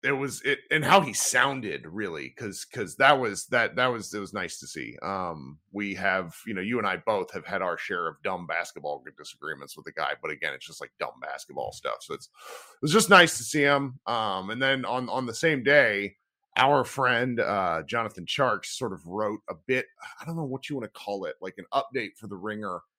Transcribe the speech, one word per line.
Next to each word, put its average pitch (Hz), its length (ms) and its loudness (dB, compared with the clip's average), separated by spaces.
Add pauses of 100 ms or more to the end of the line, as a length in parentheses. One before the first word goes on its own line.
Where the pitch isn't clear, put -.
it 135 100 4
was, 135 280 -2
it, 139 200 0 (100)
and 151 120 4
how 175 180 10
he 131 120 -2
sounded, 123 720 2
really, 80 460 -6
'cause, 101 340 -10
'cause 101 300 -8
that 139 240 8
was, 107 300 -4
that, 117 260 2
that 127 100 2
was, 117 300 -2
it - 40 -2
was 98 140 -8
nice 92 260 -6
to - 60 -16
see. 58 380 -10
Um, 80 560 -6 (120)
we 101 220 -4
have, 92 420 -2 (120)
you 110 80 -6
know, 92 60 -4
you 113 180 -2
and 104 80 0
I 92 100 -2
both 95 360 -2
have 90 120 -10
had 92 160 -4
our 87 160 -2
share 87 300 -4
of 78 160 -6
dumb 92 240 -4
basketball 73 560 -6 (120)
disagreements 76 600 -12
with 76 80 -18
the 78 60 -14
guy, 73 280 -4
but 78 120 -6
again, 73 240 -6
it's - 100 -14
just, - 160 -14
like, 71 180 -14
dumb 64 220 -6
basketball 69 500 -10
stuff. 57 300 -8
So - 140 -8
it's, - 100 -14
it - 560 -16
was 147 100 2
just 202 200 6
nice 175 260 8
to - 60 -6
see 151 180 0
him. 139 460 4
Um, 101 420 -2
and 117 100 -6
then 135 260 0
on, 123 220 -2
on 123 200 -2
the 113 80 -8
same 156 260 2
day, 110 540 6 (420)
our 135 260 6
friend, 123 560 0
uh, 90 460 2
Jonathan 107 400 -4
Tjarks 113 520 0
sort 110 160 -4
of 78 120 -14
wrote 104 440 -2
a - 40 -6 (140)
bit, 127 180 2 (340)
I - 60 -14
don't 165 100 -6
know 160 100 -4
what 131 220 -6
you 143 100 -4
wanna 113 100 -6
call 101 380 -6
it, 78 160 -6
like, 95 180 -10
an 90 140 -12
update - 440 -2
for - 80 -16
The 101 120 -10
Ringer 101 440 -6 (180)